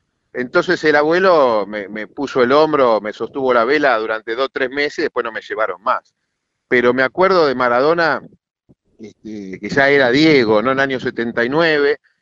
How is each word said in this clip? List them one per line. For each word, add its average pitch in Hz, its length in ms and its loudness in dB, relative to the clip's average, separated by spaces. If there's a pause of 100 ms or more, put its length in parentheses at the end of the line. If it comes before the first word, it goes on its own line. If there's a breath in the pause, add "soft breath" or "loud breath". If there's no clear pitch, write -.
(340)
Entonces 160 500 -2
el 151 140 2
abuelo 151 680 2
me, 101 220 -10
me 107 200 -12
puso 135 360 -2
el 120 80 2
hombro, 143 480 4
me 104 140 -8
sostuvo 127 400 -4
la 117 100 4
vela 135 360 2
durante 110 360 -6
dos, 131 160 -4
tres 135 180 -4
meses, 143 300 -6
y - 40 -2
después 123 200 -4
no 117 80 -6
me 107 80 -10
llevaron 101 420 -6
más. 113 320 -4 (540)
Pero 123 260 2
me 131 100 0
acuerdo 175 440 2
de 131 80 -2
Maradona, 131 680 0 (800)
este, 101 600 -14
que 101 80 -10
ya 139 200 2
era 139 220 4
Diego, 131 500 4
¿no? 131 120 0
En 135 60 -2
el 135 40 2
año 135 160 -4
setenta 117 460 -4
y - 20 -4
nueve, 147 520 0 (220)